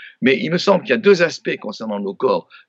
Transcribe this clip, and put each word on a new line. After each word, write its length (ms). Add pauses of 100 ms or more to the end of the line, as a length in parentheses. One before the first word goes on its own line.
(220)
mais 180
il 100
me 80
semble 240
qu'il 80
y 40
a 40
deux 240
aspects 380
concernant 400
nos 140
corps 340 (200)